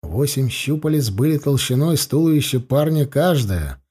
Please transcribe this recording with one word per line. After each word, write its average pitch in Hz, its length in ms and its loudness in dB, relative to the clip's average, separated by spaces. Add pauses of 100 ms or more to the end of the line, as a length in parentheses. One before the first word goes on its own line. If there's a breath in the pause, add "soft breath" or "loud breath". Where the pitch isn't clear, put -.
Восемь 131 460 -2
щупалец 151 600 -2
были 139 280 0
толщиной 143 600 0
с - 100 -2
туловище 151 520 2
парня 147 460 0
каждое 113 840 0